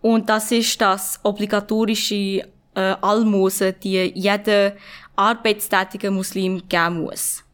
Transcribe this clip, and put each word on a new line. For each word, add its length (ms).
Und 280
das 220
ist 300
das 420
obligatorische, 1300
äh, 260
Almosen, 840
die 320
jeder 600
arbeitstätige 960
Muslim 580
geben 340
muss. 520